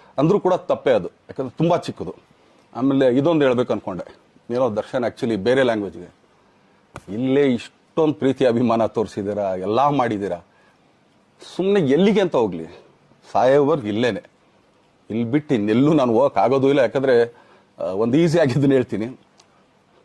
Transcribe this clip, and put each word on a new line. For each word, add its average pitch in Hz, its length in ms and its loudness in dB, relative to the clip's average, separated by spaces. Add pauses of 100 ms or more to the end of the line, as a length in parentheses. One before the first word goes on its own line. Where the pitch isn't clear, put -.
(160)
ಅಂದ್ರೂ 165 220 2
ಕೂಡ 180 140 0
ತಪ್ಪೇ 147 380 -2
ಅದು, 110 160 2
ಯಾಕಂದ್ರೆ - 500 -12
ತುಂಬಾ 170 200 2
ಚಿಕ್ಕದು. 98 380 -10 (600)
ಆಮೇಲೆ 131 420 2
ಇದೊಂದು 147 280 2
ಹೇಳ್ಬೇಕು 123 280 0
ಅನ್ಕೊಂಡೆ, 95 520 -10 (260)
ಏನೋ 120 240 -2
ದರ್ಶನ್ 120 280 -4
actually 113 320 -4
ಬೇರೆ 120 280 2
ಲ್ಯಾಂಗ್ವೇಜ್‌ಗೆ. 98 520 -4 (1000)
ಇಲ್ಲೇ 131 400 0
ಇಷ್ಟೊಂದ್ - 640 -4
ಪ್ರೀತಿ 131 300 0
ಅಭಿಮಾನ 117 400 2
ತೋರ್ಸಿದೀರ, 104 520 -4
ಎಲ್ಲ 101 500 -2
ಮಾಡಿದೀರ. 113 480 -2 (1200)
ಸುಮ್ನೆ 196 240 0
ಎಲ್ಲಿಗೆ 180 420 2
ಅಂತ 180 140 -2
ಹೋಗ್ಲಿ? 87 500 -4 (460)
ಸಾಯೋವರ್ಗ್ 135 540 2
ಇಲ್ಲೇನೆ. 104 380 -2 (840)
ಇಲ್ 113 160 -4
ಬಿಟ್ಟು 139 300 -2
ಇನ್ನೆಲ್ಲೂ 117 380 2
ನಾನು 127 200 2
ಹೋಗಕ್ 127 240 2
ಆಗೋದು 131 320 2
ಇಲ್ಲ. 143 100 2
ಯಾಕಂದ್ರೆ, 120 560 0 (440)
ಆ, - 40 -8
ಒಂದ್ 101 320 -2
ಈಸಿ 165 240 2
ಆಗಿದ್ದನ್ನ 139 320 2
ಹೇಳ್ತೀನಿ. 123 480 -2 (840)